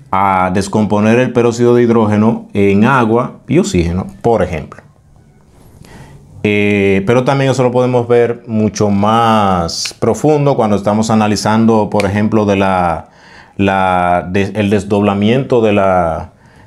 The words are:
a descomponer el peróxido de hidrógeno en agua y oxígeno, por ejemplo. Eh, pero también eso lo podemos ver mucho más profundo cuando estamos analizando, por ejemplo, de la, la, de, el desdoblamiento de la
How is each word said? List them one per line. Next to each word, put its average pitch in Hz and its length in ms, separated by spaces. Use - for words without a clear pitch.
a 95 400
descomponer 107 680
el 127 120
peróxido 120 420
de 120 100
hidrógeno 110 680
en 101 300
agua 123 640
y 131 120
oxígeno, 90 480
por 113 220
ejemplo. 78 380
Eh, 104 640
pero 123 160
también 135 280
eso 127 120
lo 123 80
podemos 123 380
ver 120 360
mucho 107 440
más 101 1120
profundo 143 580
cuando 110 180
estamos 104 340
analizando, 107 800
por 104 140
ejemplo, 104 420
de 101 120
la, 90 500
la, 92 720
de, 98 260
el 104 140
desdoblamiento 104 920
de 110 100
la 90 640